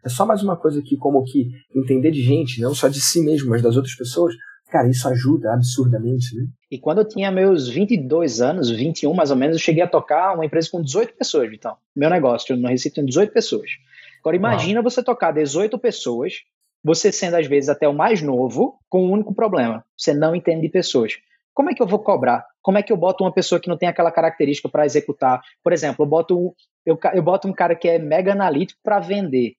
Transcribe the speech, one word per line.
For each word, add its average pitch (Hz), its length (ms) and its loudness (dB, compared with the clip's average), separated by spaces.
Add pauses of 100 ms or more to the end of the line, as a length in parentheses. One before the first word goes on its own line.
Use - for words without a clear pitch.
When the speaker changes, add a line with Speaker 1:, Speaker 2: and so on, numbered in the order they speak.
Speaker 1:
é 131 40 -6
só 196 180 0
mais 214 160 2
uma 190 140 0
coisa 147 280 0
que, 143 120 -2
como 139 260 2
que 127 240 0 (280)
entender 131 360 2
de 147 100 -2
gente, 123 400 0
não 123 140 -2
só - 140 0
de 139 120 -2
si 170 240 0
mesmo, 147 240 0
mas 117 140 0
das 117 140 2
outras 131 180 -2
pessoas, 170 400 -2 (340)
cara, 127 220 2
isso 127 180 -2
ajuda 123 460 0
absurdamente, 123 800 0
né? 123 100 -6 (220)
Speaker 2:
E 135 120 -10
quando 160 180 0
eu 214 100 4
tinha 196 220 -4
meus 185 380 4
vinte 196 240 0
e 220 40 4
dois 135 440 0
anos, 143 300 2
vinte 135 340 -2
e - 20 0
um 160 80 2
mais 156 160 2
ou 135 60 2
menos, 147 200 2
eu 156 60 -2
cheguei 170 220 2
a 170 40 -2
tocar 170 460 0
uma 160 100 -4
empresa 160 280 -2
com 175 100 -6
dezoito 185 340 -2
pessoas, 135 360 -2
então. 110 240 -12 (180)
Meu 143 160 2
negócio, 131 460 0
no 123 120 -2
Recife 127 280 -2
tem 147 80 -2
dezoito 160 280 2
pessoas. 120 380 -2 (500)
Agora, 160 160 -2
imagina 208 440 0
Speaker 1:
Uau. 233 100 0
Speaker 2:
você 247 100 -2
tocar 190 300 -2
dezoito 156 480 -2
pessoas, 135 560 -4 (480)
você 165 300 2
sendo, 170 240 -2
às 160 100 2
vezes, 139 240 2
até 147 180 2
o 143 60 2
mais 180 260 2
novo, 131 540 0 (160)
com 185 160 2
um 185 60 0
único 208 200 -2
problema. 147 520 -2 (120)
Você - 160 0
não 156 220 2
entende 165 280 0
de 156 80 -2
pessoas. 135 420 0 (420)
Como 294 160 0
é 269 40 -2
que - 80 -2
eu 208 40 4
vou 202 120 0
cobrar? 127 460 0 (180)
Como 190 160 2
é 202 40 0
que 202 100 -10
eu 202 40 4
boto 185 260 0
uma 180 100 0
pessoa 170 280 0
que - 80 -10
não 165 80 -2
tem 175 120 -2
aquela 170 220 0
característica 147 600 0
pra 147 160 2
executar? 131 540 0 (220)
Por 170 100 0
exemplo, 151 300 -2
eu 147 60 2
boto 165 300 0
um, 175 120 -2 (360)
eu 160 100 2
ca-, 165 180 -2
eu 180 80 2
boto 185 240 0
um 190 60 -4
cara 170 240 0
que 175 100 -4
é 170 120 2
mega 165 340 0
analítico 180 500 -2
pra 208 180 0
vender. 170 580 -2